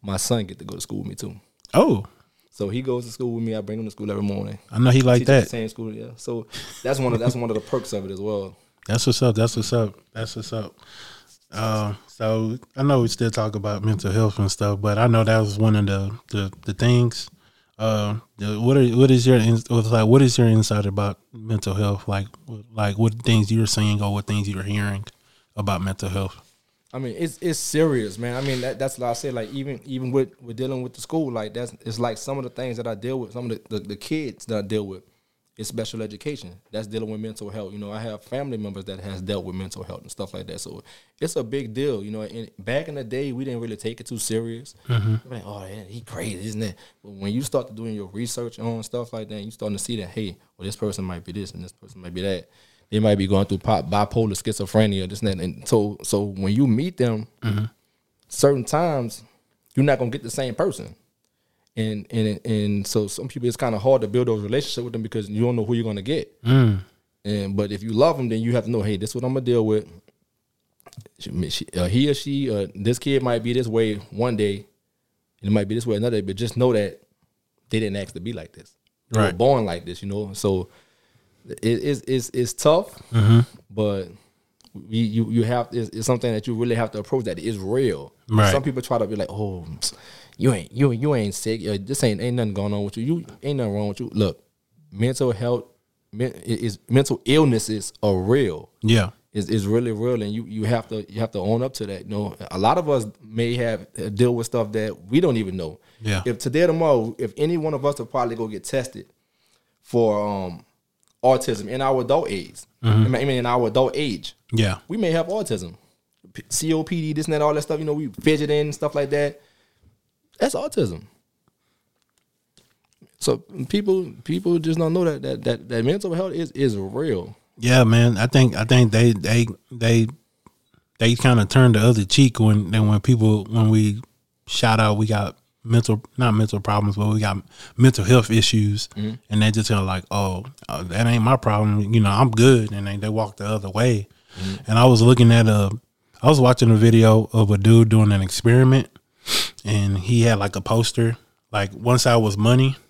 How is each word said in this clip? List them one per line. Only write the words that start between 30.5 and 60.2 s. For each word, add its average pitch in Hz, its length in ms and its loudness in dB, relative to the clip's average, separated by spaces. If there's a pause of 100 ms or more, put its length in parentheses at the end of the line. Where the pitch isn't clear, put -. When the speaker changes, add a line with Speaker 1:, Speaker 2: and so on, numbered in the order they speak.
Speaker 1:
dealing 131 260 -6
with 123 120 -12
the - 60 -20
school, 156 320 -4
like, 107 220 -8
that's, 117 180 -10 (140)
it's 113 120 -8
like 117 200 -4
some 139 200 -8
of 131 60 -8
the 123 60 -12
things 123 260 -8
that 117 100 -8
I 113 80 -6
deal 127 260 -8
with, 110 120 -12
some 120 180 -8
of 110 180 -8
the, 107 100 -6
the, 101 100 -12
the 104 80 -10
kids 147 500 -8
that 110 120 -4
I 101 40 -6
deal 104 240 -6
with, 92 160 -14 (540)
it's 107 140 -12
special 113 320 -8
education. 104 520 -12 (160)
That's 107 160 -8
dealing 110 240 -8
with 107 100 -10
mental 107 300 -12
health. 101 220 -12
You 107 60 -16
know, 101 140 -12
I 107 80 -10
have 110 240 -12
family 131 340 -8
members 98 280 -10
that 95 140 -12
has 95 220 -12
dealt 95 220 -4
with 92 100 -10
mental 95 280 -10
health 92 200 -14
and - 80 -20
stuff 95 240 -12
like 92 140 -12
that. 85 120 -14
So - 220 -16 (380)
it's 160 160 -6
a 139 80 -4
big 117 300 -8
deal, 131 280 -4
you 104 80 -12
know. 107 120 -10
And 110 360 -14
back 127 300 -6
in 151 60 -12
the 139 100 -10
day, 131 280 -8
we 127 120 -8
didn't 123 160 -8
really 117 160 -10
take 113 240 -10
it 117 60 -18
too 123 120 -10
serious. 113 560 -6 (140)
Speaker 2:
Mm-hmm. 110 280 0 (120)
Speaker 1:
We're 127 80 -14
like, 107 80 -14
"Oh, 98 220 -14
yeah, 101 180 -16
he 110 160 -18
crazy, 98 480 -10
isn't 107 140 -8
it?" 98 140 -8 (280)
But 104 80 -20
when 98 220 -6
you 127 80 -4
start 139 260 -4
to 110 60 -18
doing 113 200 -10
your 101 120 -10
research 113 520 -10
on 113 240 -6
stuff 117 300 -10
like 110 160 -12
that, 104 140 -12
you 107 80 -12
starting 104 260 -8
to 98 80 -8
see 120 160 -8
that, 92 80 -12
hey, 98 300 -8 (180)
well, 90 80 -18
this 98 100 -8
person 98 300 -6
might 90 180 -10
be 92 100 -16
this 95 200 -10
and 85 100 -16
this 90 100 -18
person - 280 -20
might 87 140 -16
be 90 80 -6
that. 95 260 -4 (420)
They 107 80 0
might 107 180 4
be 98 100 0
going 98 180 2
through 98 140 -4
pop-, 90 320 -2
bipolar, 104 420 0
schizophrenia, 101 760 -2
this 101 140 -10
and 98 180 -2
that. 85 60 -6
And - 240 -10
so, 104 340 0
so 101 220 -2
when 95 300 -2
you 135 120 2
meet 139 300 0
them, 113 300 -2 (160)
Speaker 2:
Mm-hmm. 104 220 -2 (640)
Speaker 1:
certain 143 360 0
times, 147 580 -4 (520)
you're 135 100 2
not 139 140 2
gonna 120 120 -4
get 135 120 -10